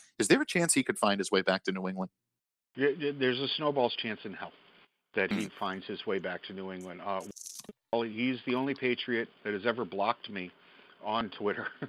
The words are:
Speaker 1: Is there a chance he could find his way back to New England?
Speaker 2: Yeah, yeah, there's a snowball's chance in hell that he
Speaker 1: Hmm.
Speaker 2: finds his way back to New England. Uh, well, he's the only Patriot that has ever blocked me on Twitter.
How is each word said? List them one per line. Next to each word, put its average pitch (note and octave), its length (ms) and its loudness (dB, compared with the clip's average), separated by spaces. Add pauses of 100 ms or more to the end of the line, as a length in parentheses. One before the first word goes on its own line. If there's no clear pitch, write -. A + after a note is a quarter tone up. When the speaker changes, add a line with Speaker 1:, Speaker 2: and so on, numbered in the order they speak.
(180)
Speaker 1:
Is G#2+ 100 4
there B3+ 120 8
a D4+ 60 0
chance E3+ 260 2
he C3 100 4
could A2+ 160 -2
find G2+ 220 4
his F#2+ 100 -2
way F#2+ 120 6
back F#2+ 220 4
to F#2+ 80 0
New F#2 160 -4
England? F#2+ 220 -4 (640)
Speaker 2:
Yeah, C3+ 140 2 (100)
yeah, D3 160 0
there's B2+ 260 2
a C3+ 80 0
snowball's C#3 480 2
chance A2 280 -4
in G#2 80 -8
hell E2 200 -10 (600)
that F#2+ 180 2
he G2+ 140 0
Speaker 1:
Hmm. F#2+ 40 -4 (100)
Speaker 2:
finds F#2+ 280 -4
his G2+ 200 -8
way G2 120 0
back F2+ 260 -6
to G2+ 100 -12
New F#2+ 180 -8
England. F2+ 320 -10
Uh, F#2+ 160 -2 (720)
well, A#2 100 4
he's A#2 440 0
the B2 80 2
only C3+ 200 0
Patriot B2 540 0 (140)
that G#2 100 -2
has G2+ 140 -4
ever A#2 180 0
blocked G2 460 -2
me F2+ 200 -8 (540)
on A2 260 0
Twitter. G#2 380 -2 (200)